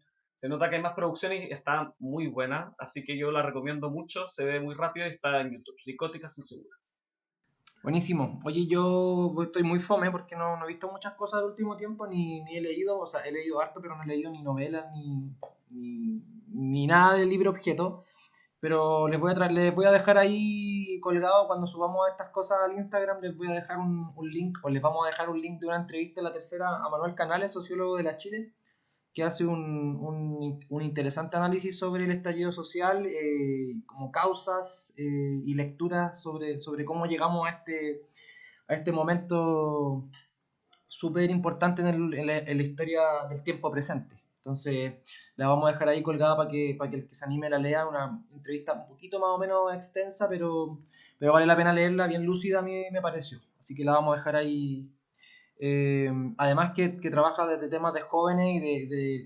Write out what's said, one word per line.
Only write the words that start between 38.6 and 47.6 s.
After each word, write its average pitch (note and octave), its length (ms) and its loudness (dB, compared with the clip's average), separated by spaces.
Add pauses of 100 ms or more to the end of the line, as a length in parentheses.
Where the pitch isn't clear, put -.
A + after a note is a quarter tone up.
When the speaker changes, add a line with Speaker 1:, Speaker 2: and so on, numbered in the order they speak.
Speaker 2:
a D3 80 -2
este D#3 160 -4
momento D#3 1200 0 (800)
súper F3 420 0
importante F3+ 520 2
en F3 60 2
el, E3 260 0
en D3 120 -2
la, D3+ 120 2
en D3+ 180 -2
la C#3+ 80 2
historia D#3+ 380 0 (280)
del C#3+ 140 -8
tiempo E3 260 -2
presente. C#3 500 -4 (180)
Entonces, C3+ 560 -4 (420)
la C3+ 120 2
vamos D3 200 6
a D3+ 40 6
dejar D3+ 180 4
ahí D#3 120 4
colgada D#3 340 4
pa' D#3 120 2
que, D3 280 0
pa' C#3+ 140 -4
que C#3 60 -6
el C3 100 -8
que - 80 -20
se - 100 -10
anime C#3+ 240 -2
la D3 100 2
lea, D3+ 280 2